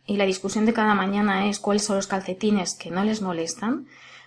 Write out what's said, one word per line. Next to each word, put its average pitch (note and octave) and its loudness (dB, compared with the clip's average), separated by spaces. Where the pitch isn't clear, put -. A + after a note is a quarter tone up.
y G3+ -2
la G3 4
discusión G3 0
de A#3 4
cada G#3+ 4
mañana G3 2
es G3+ -2
cuáles G3+ 0
son G3 0
los G3 0
calcetines F#3+ 0
que - -12
no F3+ 0
les G#3 0
molestan, F#3 -4